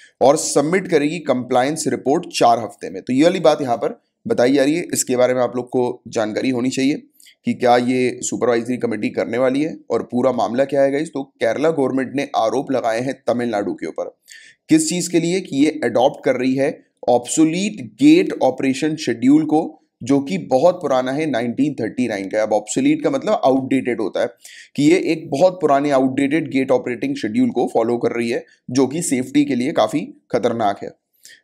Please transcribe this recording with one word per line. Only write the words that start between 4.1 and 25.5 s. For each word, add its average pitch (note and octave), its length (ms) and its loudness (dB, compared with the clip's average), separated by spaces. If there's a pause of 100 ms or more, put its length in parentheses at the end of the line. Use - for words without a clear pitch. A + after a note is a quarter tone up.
बताई A#2+ 260 2
जा C#3 100 4
रही D3 120 2
है, F3 180 -4
इसके - 220 -2
बारे B2 180 4
में B2+ 80 0
आप A#2+ 140 -2
लोग B2 140 -8
को B2 380 -2
जानकारी A2+ 420 -2
होनी B2+ 200 0
चाहिए C3+ 340 -2 (420)
कि A#2+ 80 0
क्या A#2+ 240 4
ये B2+ 440 0
सुपरवाइजरी A#2 560 -2
कमेटी A2+ 320 -4
करने A2 280 -4
वाली C3 240 0
है E3 160 -6 (120)
और A2 140 -2
पूरा B2+ 280 0
मामला A#2+ 340 0
क्या C#3 160 0
है C#3 100 4
गाइस। D3+ 220 -4
तो C3+ 100 -8
केरला B2 460 -2
गवर्नमेंट C3 460 -2
ने C#3 200 -4
आरोप B2+ 360 0
लगाए A#2 300 0
हैं B2+ 260 -8
तमिलनाडु A2+ 460 -2
के E2 120 -10
ऊपर, E2+ 320 -10 (520)
किस D#3 200 4
चीज़ F3+ 220 -4
के E3+ 80 2
लिए, E3+ 220 0
कि D3 160 -8
ये D3+ 260 2
अडॉप्ट B2 420 0
कर C3+ 100 2
रही C3 200 0
है C3+ 300 -2 (240)
ऑब्सोलीट D#3+ 920 0
गेट D#3+ 320 6 (100)
ऑपरेशन C3+ 520 0
शेड्यूल C3+ 500 2
को, D#3 360 -2 (220)
जो C3+ 160 2
कि C#3+ 180 -4
बहुत D3+ 380 2
पुराना C3 360 -2
है, D3+ 180 -4
नाइनटीन A#2+ 440 -2
थर्टी A#2 340 -4
नाइन G2 220 -6
का G2+ 80 -2
है। G#2+ 60 2
अब G#2+ 100 0
ऑब्सोलीट C#3 500 0
का D#3 60 0
मतलब D#3+ 360 -2
आउटडेटेड C3 560 0
होता F#2 200 -4
है, A2+ 80 -2 (460)
कि C#3+ 80 0
ये D#3+ 140 6
एक D#3+ 320 -4
बहुत F3+ 320 2